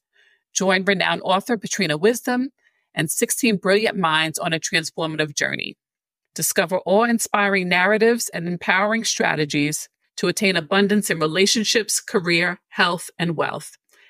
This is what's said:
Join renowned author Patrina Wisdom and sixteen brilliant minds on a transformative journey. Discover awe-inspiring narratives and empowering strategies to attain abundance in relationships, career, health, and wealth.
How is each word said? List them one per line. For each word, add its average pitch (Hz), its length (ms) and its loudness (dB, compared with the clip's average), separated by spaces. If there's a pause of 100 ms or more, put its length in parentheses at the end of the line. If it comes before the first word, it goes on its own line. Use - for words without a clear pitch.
(540)
Join 190 320 2
renowned 170 400 0
author 202 320 0
Patrina 170 400 -2
Wisdom 247 540 0 (440)
and 160 140 -2
sixteen 226 480 0
brilliant 202 400 0
minds 160 400 0
on 170 160 -4
a 160 60 0
transformative 156 720 -4
journey. - 420 -6 (600)
Discover 185 500 0
awe-inspiring 202 840 2
narratives 208 640 2
and 175 180 -8
empowering 202 560 0
strategies 151 840 -2 (280)
to 180 100 0
attain 185 280 0
abundance 196 540 2
in 170 100 -2
relationships, 202 800 0
career, 175 680 0
health, 180 500 -2
and 165 180 -2
wealth. - 420 -6 (320)